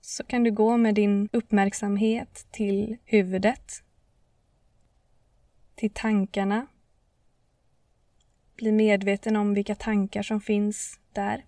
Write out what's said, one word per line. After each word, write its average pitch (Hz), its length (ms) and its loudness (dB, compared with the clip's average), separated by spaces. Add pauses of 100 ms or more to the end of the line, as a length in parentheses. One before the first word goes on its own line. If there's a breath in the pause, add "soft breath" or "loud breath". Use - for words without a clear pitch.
(100)
Så - 140 -10
kan 240 200 -2
du 226 60 4
gå 220 260 2
med 226 180 4
din 202 380 2
uppmärksamhet 208 1160 -2
till 208 540 -2
huvudet, 202 800 0 (1900)
till 214 160 -4
tankarna. 202 760 0 (1900)
Bli 220 160 0
medveten 208 640 2
om 208 180 0
vilka 202 200 -2
tankar 208 480 -2
som 214 180 -4
finns 208 600 -4 (120)
där. 208 360 -6